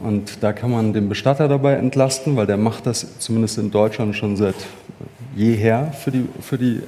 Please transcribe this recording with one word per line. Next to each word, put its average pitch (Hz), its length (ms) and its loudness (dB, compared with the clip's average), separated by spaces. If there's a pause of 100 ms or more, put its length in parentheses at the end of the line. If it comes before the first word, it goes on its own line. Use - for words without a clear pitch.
und 104 380 -2
da 104 100 2
kann 120 180 -2
man 110 220 2
den 101 160 0
Bestatter 139 400 2
dabei 139 240 2
entlasten, 135 640 2
weil 107 100 2
der 98 120 2
macht 110 280 -2
das - 320 -4
zumindest 113 400 0
in 107 140 -2
Deutschland 107 420 2
schon 101 220 -2
seit 98 180 2 (800)
jeher 113 580 2
für - 200 -6
die, 127 140 0 (140)
für - 180 -6
die, 123 300 0